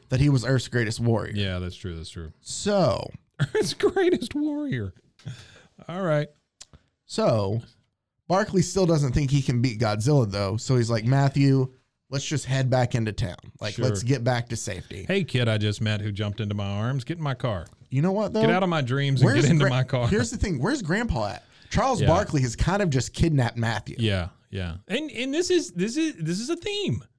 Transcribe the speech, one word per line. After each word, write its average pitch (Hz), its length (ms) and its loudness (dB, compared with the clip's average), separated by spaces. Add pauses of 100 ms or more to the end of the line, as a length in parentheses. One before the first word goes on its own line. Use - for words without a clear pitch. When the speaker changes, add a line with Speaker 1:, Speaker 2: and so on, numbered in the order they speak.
(100)
Speaker 1:
that 127 100 2
he 147 80 4
was 131 160 2
Earth's 127 240 0
greatest 117 320 -2
warrior. 113 340 0
Speaker 2:
Yeah, 98 240 -2
that's 90 160 -8
true. 87 220 -10
That's 80 140 -14
true. 80 300 -14
Speaker 1:
So. 190 720 0 (140)
Speaker 2:
<laughs> - 160 -8
Earth's - 340 -2
greatest 370 640 0
warrior. 294 560 -4 (960)
All 180 140 -8
right. 151 260 0 (760)
Speaker 1:
So, 117 540 0 (680)
Barkley 196 340 2
still 190 240 0
doesn't 147 260 2
think 139 180 2
he 143 120 4
can 123 200 0
beat 117 180 0
Godzilla, 110 500 4
though. 101 260 0
So 127 200 0
he's 117 140 2
like, 113 140 0
Matthew, 135 680 2 (380)
let's 139 140 -6
just 147 220 -4
head 131 240 0
back 123 240 0
into 113 180 -2
town. 95 240 -6 (240)
Like, 107 140 -6
Speaker 2:
Sure. 117 100 -4
Speaker 1:
let's 104 180 0
get 123 220 0
back 120 240 0
to 117 80 -6
safety. 92 500 -10
Speaker 2:
Hey, 190 180 0
kid 123 240 0
I 110 100 2
just 104 240 -2
met 107 180 -2
who 104 100 -6
jumped 104 300 -4
into 104 140 -4
my 101 120 -4
arms. 113 380 -4
Get 170 140 -8
in 160 40 -8
my 139 120 -2
car. 104 320 -6 (240)
Speaker 1:
You 131 120 0
know 185 100 2
what, 202 200 -2
though? 214 80 0
Speaker 2:
Get 220 100 6
out 180 120 4
of 185 80 2
my 165 100 0
dreams 135 400 0
and 127 100 8
Speaker 1:
Where's - 120 4
Speaker 2:
get - 80 6
into 151 140 6
Speaker 1:
Gra-, 131 60 4
Speaker 2:
my 127 140 2
car. 123 240 0
Speaker 1:
here's 220 220 2
the 247 80 -6
thing. 175 220 0
Where's 247 220 0
Grandpa 165 520 -2
at? - 100 -16 (260)
Charles 240 300 2
Speaker 2:
Yeah. 143 80 2
Speaker 1:
Barkley 170 340 4
has 120 140 -2
kind 185 260 2
of 190 80 2
just 127 220 0
kidnapped 135 460 2
Matthew. 113 400 -4
Speaker 2:
Yeah, 98 300 0 (220)
yeah. 90 260 -6 (120)
And, 277 220 -4
and 247 240 -6
this 359 160 0
is, 302 220 0
this 214 260 -2
is, 311 200 -2
this 170 220 -4
is 240 80 -8
a 330 80 -4
theme 381 480 -4 (140)